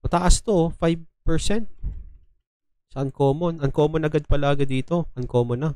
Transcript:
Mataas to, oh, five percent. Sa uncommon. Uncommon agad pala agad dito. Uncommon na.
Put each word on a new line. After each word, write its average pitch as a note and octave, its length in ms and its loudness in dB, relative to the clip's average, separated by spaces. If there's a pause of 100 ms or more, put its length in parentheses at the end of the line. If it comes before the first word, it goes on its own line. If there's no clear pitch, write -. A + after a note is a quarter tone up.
Mataas F3 400 2
to, A3+ 80 -2
oh, E3+ 180 2
five E3+ 300 -2 (260)
percent. G3+ 400 2 (1300)
Sa C3+ 120 -6
uncommon. D3 560 0
Uncommon D3+ 440 0
agad D3+ 240 -2
pala C#3+ 240 4
agad C#3 160 2
dito. C3 480 -2
Uncommon A#2+ 440 -2
na. D#3 160 0